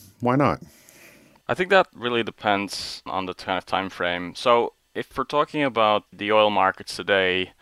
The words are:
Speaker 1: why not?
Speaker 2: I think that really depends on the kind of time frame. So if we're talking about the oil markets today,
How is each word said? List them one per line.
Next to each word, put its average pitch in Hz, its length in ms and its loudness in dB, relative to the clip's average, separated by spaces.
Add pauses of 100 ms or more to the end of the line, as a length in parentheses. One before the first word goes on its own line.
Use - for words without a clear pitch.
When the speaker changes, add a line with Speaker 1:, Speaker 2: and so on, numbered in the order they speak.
(200)
Speaker 1:
why 123 160 2
not? 127 240 2 (880)
Speaker 2:
I - 60 0
think 180 160 -4
that 190 240 4
really 117 280 -2
depends 101 840 -4
on 92 180 -6
the 92 80 -6
kind - 240 -4
of 90 80 -6
time 95 240 -4
frame. 87 460 -6
So 120 400 2 (200)
if - 220 -10
we're 131 80 -4
talking 151 380 -2
about 107 500 2
the 101 200 -4
oil 107 180 6
markets 95 440 0
today, 92 680 0